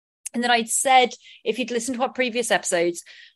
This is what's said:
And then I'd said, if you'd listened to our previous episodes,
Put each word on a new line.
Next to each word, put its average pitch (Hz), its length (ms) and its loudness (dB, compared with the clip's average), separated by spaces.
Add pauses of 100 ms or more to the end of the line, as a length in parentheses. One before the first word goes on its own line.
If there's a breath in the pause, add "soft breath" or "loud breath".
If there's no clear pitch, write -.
(360)
And 240 80 -2
then 240 80 0
I'd 233 180 0
said, 262 460 4 (300 soft breath)
if 220 160 -2
you'd 240 100 -4
listened 240 280 -4
to 247 40 -2
our 262 100 -4
previous 240 380 -2
episodes, 175 540 0 (320 loud breath)